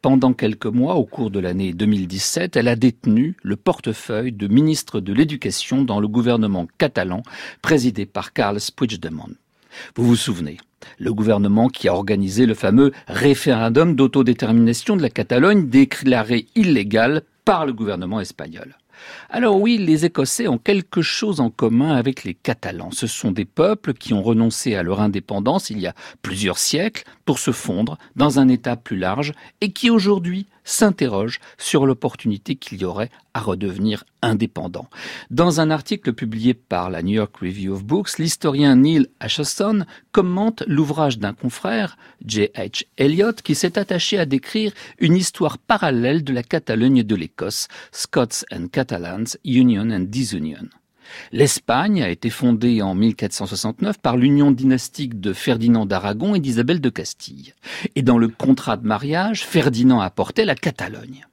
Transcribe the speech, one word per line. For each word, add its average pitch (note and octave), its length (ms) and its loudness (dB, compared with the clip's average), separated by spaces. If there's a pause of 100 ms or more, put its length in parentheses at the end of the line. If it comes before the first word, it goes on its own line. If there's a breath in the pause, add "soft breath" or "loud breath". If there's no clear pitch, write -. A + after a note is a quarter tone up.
Pendant C3 300 4
quelques A2 340 -2
mois, B2 300 0
au C3 80 2
cours A2+ 260 -6
de G2 80 -4
l'année F#2 340 -2
deux F#2 140 -2
mille G2 220 0
dix-sept, E3 480 -4
elle A#2+ 100 2
a A#2+ 80 2
détenu A#2+ 680 2
le G2 120 -4
portefeuille A#2 760 -4
de G2+ 160 -6
ministre D3 520 2
de F#2+ 120 -4
l'Éducation C3+ 720 -2
dans G#2 160 -2
le G#2 80 0
gouvernement A2 580 0 (100)
catalan, G2 460 -2 (400 loud breath)
présidé A#2+ 420 2
par - 280 -10
Carles G#2 260 -2 (180)
Puigdemont. D#2+ 540 -6 (640 loud breath)
Vous A#2+ 100 -2
vous A#2+ 120 6
souvenez, E2+ 420 -4 (400 loud breath)
le - 160 -4
gouvernement G#2 540 2
qui - 180 -4
a F#2+ 80 4
organisé G2+ 520 2
le A2 80 2
fameux A#2+ 360 4 (160 loud breath)
référendum C3 880 2
d'autodétermination A#2+ 1000 2
de F3 60 2
la B2+ 60 0
Catalogne C#3+ 600 2
déclaré A#2+ 800 4 (100)
illégal C3 680 2 (220)
par F3 200 2
le C3+ 80 -2
gouvernement G2+ 480 -4
espagnol. - 560 -14 (540 loud breath)
Alors A3 280 2
oui, A3+ 200 2
les D#3+ 260 2
Écossais E3 420 0
ont B2 120 0
quelque F#3 440 0
chose F3+ 380 -2
en A#2 100 2
commun C3 460 2
avec B2+ 260 -2
les F#2 120 -8
Catalans. F#2 580 -8
Ce - 160 -6
sont - 240 -4
des G2 140 -4
peuples F#3+ 480 -2
qui - 180 -6
ont G2+ 100 0
renoncé A2+ 520 0
à F#2+ 100 -2
leur G2 160 -2
indépendance G#2 680 -2
il G#2+ 100 -8
y F2+ 60 -4
a E2 80 -6 (260 loud breath)
plusieurs F#2+ 380 -4
siècles G3 460 -2 (200 soft breath)
pour C3+ 140 0
se - 120 -2
fondre G2+ 480 -4 (160 soft breath)
dans C#3 240 2
un C3+ 100 6
État A#2+ 280 0
plus A2 220 -10
large A2+ 340 -4 (280 loud breath)
et G3+ 120 -2
qui A#3+ 180 0
aujourd'hui G3 560 0 (180)
s'interrogent A#2+ 760 0 (180 loud breath)
sur C#3 280 2
l'opportunité - 680 -2
qu'il - 260 -12
y F#2+ 40 -2
aurait F#2 260 -4 (240 soft breath)
à A#2+ 60 -4
redevenir G2+ 640 -4 (160)
indépendant. G#2+ 640 -4 (440 loud breath)
Dans D#3 300 2
un D#3 120 2
article D#3 400 -4
publié A2+ 420 0
par F2+ 340 -4
la E2+ 140 -6
New F#2+ 120 -2
York G#2+ 240 -2
Review F#2+ 340 -6
of G2 120 -8
Books, E3+ 340 -2
l'historien D3 580 2
Neil C#3+ 320 4 (100)
Acheson G3 640 -2 (280 loud breath)
commente G3 560 0
l'ouvrage D3 500 0
d'un G2+ 140 -4
confrère, F#3+ 640 -6 (280 soft breath)
J G#2+ 300 -2
H - 300 -8 (120)
Eliot, E3+ 360 2 (100)
qui C#3+ 140 -2
s'est F3 200 -2
attaché G3 420 -2
à E3 80 0
décrire G3 460 -2 (280 loud breath)
une E3+ 160 4
histoire F3 420 -2
parallèle D3 640 0
de C#3 100 -4
la B2 120 -2
Catalogne C3 540 2
et A#2 60 2
de G#2+ 120 0
l'Écosse, F2 500 -8 (240 loud breath)
Scots - 640 -4
and E2+ 160 -10
Catalans, G2 560 -6 (200)
Union A#2+ 460 2
and F#2 160 -2
Disunion. G2 600 -6 (640 loud breath)
L'Espagne D3 720 2
a G2 60 -2
été F2 220 -4
fondée A#2+ 500 2
en F#2+ 140 -2
mille G#2+ 220 2
quatre G2+ 160 -6
cent - 120 -6
soixante-neuf A2 540 -6
par B2 180 0
l'union C#3+ 340 4
dynastique C3 720 0
de F#2+ 120 -4
Ferdinand A#2 520 2
d'Aragon G#2 500 -2
et F#3+ 60 2
d'Isabelle C3+ 400 -2
de C3 100 0
Castille. - 640 -14 (440 loud breath)
Et C#3+ 60 -2
dans B2 140 4
le A2+ 120 4
contrat C3 480 0
de A#2 100 -8
mariage, D#3 580 -2
Ferdinand B2+ 560 2
apportait F#2+ 440 -2
la D#3+ 100 0
Catalogne. A#2 800 -8